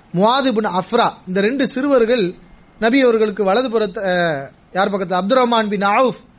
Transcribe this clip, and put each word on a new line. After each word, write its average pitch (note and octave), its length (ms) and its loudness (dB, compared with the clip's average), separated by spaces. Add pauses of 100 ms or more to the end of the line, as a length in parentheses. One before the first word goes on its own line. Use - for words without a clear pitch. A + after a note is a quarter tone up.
(160)
முஆது B3 380 2
பின் G#3+ 200 -2
அஃப்ரா, F#3 400 0 (140)
இந்த F#3 140 -2
ரெண்டு B3+ 260 0
சிறுவர்கள் B3 680 0 (440)
நபி A#3 220 2
அவர்களுக்கு G#3+ 440 2
வலதுபுறத்து, G#3+ 580 -2
அஹ், E3+ 480 -2 (220)
யார் G3 180 -2
பக்கத்துல? F#3 320 -4
அப்துர் B3+ 220 2
ரஹ்மான் A3+ 240 0
பின் G3 120 -4
அவுஃப் G#3+ 380 0 (200)